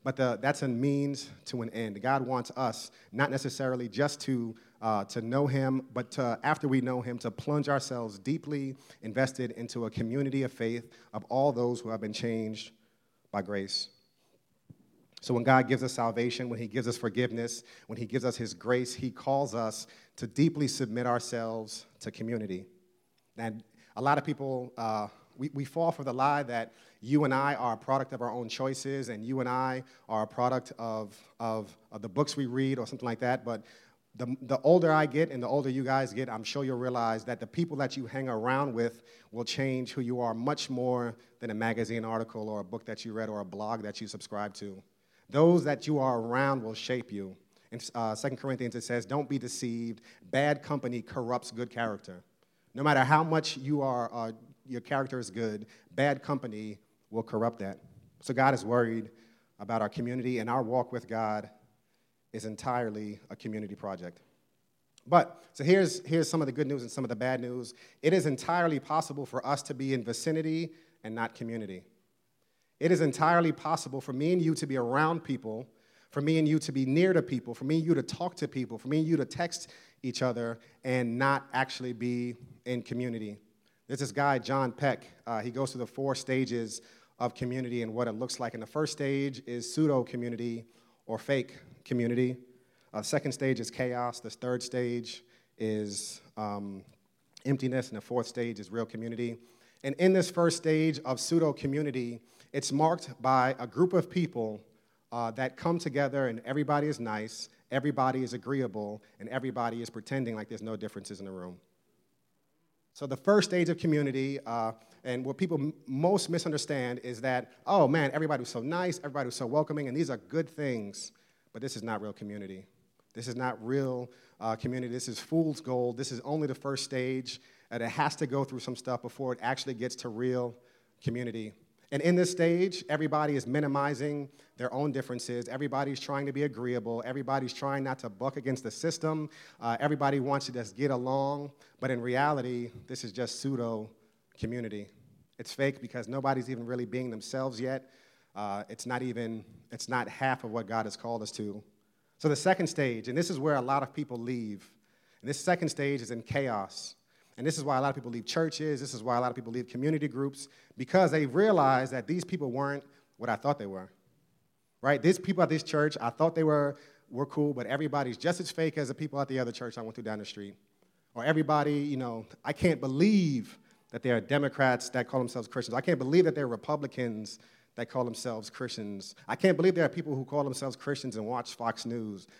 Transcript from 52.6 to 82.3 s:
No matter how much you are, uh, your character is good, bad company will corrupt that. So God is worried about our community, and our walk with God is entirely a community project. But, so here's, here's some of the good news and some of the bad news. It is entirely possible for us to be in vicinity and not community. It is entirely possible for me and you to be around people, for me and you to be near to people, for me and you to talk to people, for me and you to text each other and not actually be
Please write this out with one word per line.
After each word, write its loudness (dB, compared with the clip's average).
No -4
matter 8
how 8
much 2
you 0
are, 0
uh, -4
your -6
character -2
is -8
good, -4
bad 2
company -6
will -2
corrupt -2
that. -6
So -6
God 6
is -4
worried 2
about -2
our 0
community, -2
and -4
our 2
walk 0
with -6
God -2
is -8
entirely -4
a -10
community -8
project. -8
But, 6
so -6
here's, 6
here's 4
some 2
of 2
the -2
good 0
news -2
and -8
some -4
of -2
the 0
bad 2
news. -6
It 6
is 6
entirely 2
possible -2
for -4
us 2
to -6
be 0
in 0
vicinity -2
and -8
not -2
community. -8
It 4
is 6
entirely 6
possible -2
for -8
me 2
and 4
you 4
to -4
be -2
around 2
people, -6
for -2
me 4
and 6
you 6
to -2
be 2
near 6
to 6
people, -2
for -8
me 2
and 2
you 6
to 4
talk -4
to -4
people, -4
for -12
me 2
and 2
you 4
to 2
text -6
each -2
other -2
and 0
not 4
actually -2
be -2